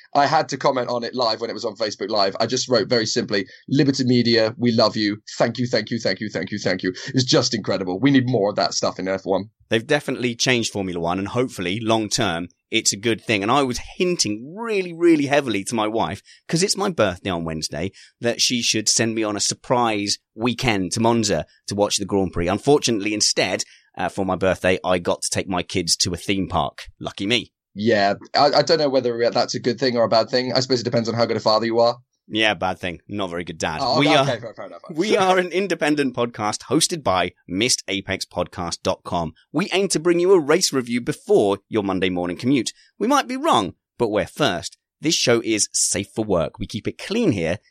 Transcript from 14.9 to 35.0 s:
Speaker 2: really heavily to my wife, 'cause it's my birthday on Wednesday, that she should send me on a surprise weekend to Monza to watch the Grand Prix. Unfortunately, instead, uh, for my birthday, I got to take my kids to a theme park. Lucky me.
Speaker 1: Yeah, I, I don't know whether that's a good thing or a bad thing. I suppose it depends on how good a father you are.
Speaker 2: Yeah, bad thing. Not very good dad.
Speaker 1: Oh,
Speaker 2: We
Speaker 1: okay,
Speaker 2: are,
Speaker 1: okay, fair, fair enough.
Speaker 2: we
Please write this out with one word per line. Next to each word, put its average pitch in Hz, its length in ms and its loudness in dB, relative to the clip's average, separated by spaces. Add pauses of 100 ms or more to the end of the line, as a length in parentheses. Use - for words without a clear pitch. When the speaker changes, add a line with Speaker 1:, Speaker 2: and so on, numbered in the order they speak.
Speaker 2:
really 165 320 4
heavily 131 400 0
to 120 100 -4
my 107 120 0
wife, 104 340 -2 (260)
'cause 165 140 0
it's 202 160 0
my 196 120 -2
birthday 101 400 0
on 85 160 -4
Wednesday, 80 460 -6 (300)
that 117 200 -2
she 123 200 0
should 110 280 0
send 113 260 0
me 113 80 0
on 104 120 -2
a 101 40 -4
surprise 110 800 -2 (160)
weekend 110 560 0
to - 80 -2
Monza 110 460 2 (220)
to 104 80 -6
watch 101 220 0
the 101 80 -4
Grand 95 280 0
Prix. 85 140 -2
Unfortunately, 107 640 2
instead, 107 500 0 (340)
uh, 90 120 -2
for 98 160 -4
my 92 100 0
birthday, 92 480 2
I 92 160 2
got 90 240 -2
to - 60 -4
take 95 180 -4
my 90 160 -2
kids 87 340 -2
to 90 160 0
a 82 40 -4
theme 95 300 -2
park. - 400 -4 (120)
Lucky - 260 -8
me. 107 260 -2 (240)
Speaker 1:
Yeah, 101 380 2 (220)
I, 143 160 4
I 147 100 4
don't 165 160 2
know 147 120 0
whether 120 420 2
that's 123 240 0
a 120 40 -6
good 120 200 -2
thing 123 180 0
or 117 60 4
a 104 60 2
bad 113 200 4
thing. 127 240 0
I 127 60 0
suppose 127 220 0
it - 40 -6
depends 117 240 0
on 113 60 -2
how 117 100 2
good 110 120 0
a - 20 -4
father 110 260 2
you 113 140 0
are. 120 180 4 (300)
Speaker 2:
Yeah, 110 260 2
bad 92 260 -4
thing. 90 280 -8
Not 101 240 -6
very 87 120 -6
good 82 140 -12
dad. 82 240 -4
Speaker 1:
Oh, 131 180 0
Speaker 2:
We 143 80 4
Speaker 1:
okay, 156 80 4
Speaker 2:
are, 139 80 6
Speaker 1:
okay, 127 160 -2
fair, 110 140 -14
fair 104 140 -14
enough. 85 140 -18 (100)
Speaker 2:
we 190 260 0